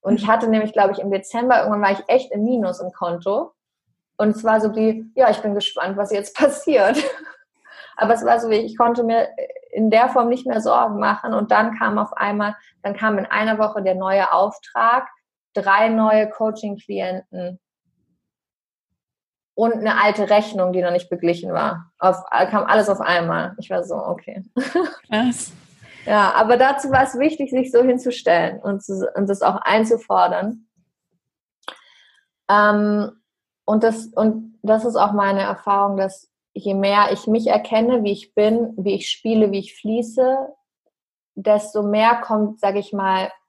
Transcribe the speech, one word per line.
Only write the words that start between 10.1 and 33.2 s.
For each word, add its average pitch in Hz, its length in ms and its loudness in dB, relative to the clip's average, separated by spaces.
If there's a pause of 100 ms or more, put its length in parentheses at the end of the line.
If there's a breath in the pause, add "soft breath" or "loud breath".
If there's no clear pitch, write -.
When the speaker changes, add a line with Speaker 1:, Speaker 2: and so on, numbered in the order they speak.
Speaker 1:
nicht 254 180 -2
mehr 226 140 -2
Sorgen 226 380 0
machen. 214 340 -2
Und 214 180 -2
dann 220 260 2
kam 214 220 -2
auf 214 140 -4
einmal, 208 420 -4 (260 loud breath)
dann 202 140 -6
kam 208 220 0
in 196 80 -4
einer 220 340 -2
Woche 214 240 -2
der 185 120 0
neue 190 360 0
Auftrag, 233 760 0 (460)
drei 202 360 2
neue 214 400 2
Coaching-Klienten 190 1300 -8 (1900)
und 226 200 0
eine 214 280 -2
alte 208 280 0
Rechnung, 202 420 2
die 180 100 -2
noch 175 100 0
nicht 175 180 -4
beglichen 175 420 -4
war. 156 480 -6
Auf, 185 300 2
kam 190 340 0
alles 208 240 2
auf 196 140 -2
einmal. 170 580 -2
Ich - 100 -18
war 180 140 -2
so, 170 120 -8
„Okay.“ - 480 -10 (120)
<laughs> - 540 -4
Speaker 2:
Krass. 233 420 -2 (540 loud breath)
Speaker 1:
Ja, 208 280 4
aber 226 220 4
dazu 269 360 2
war 262 120 6
es 269 160 -2
wichtig, 285 320 0
sich 254 200 0
so 240 120 6
hinzustellen 247 800 0
und 202 200 -6
zu, 190 340 -6
und 196 140 0
das 196 120 -2
auch 185 160 0
einzufordern. 202 1080 0 (1800 loud breath)
Ähm, 208 720 2 (440)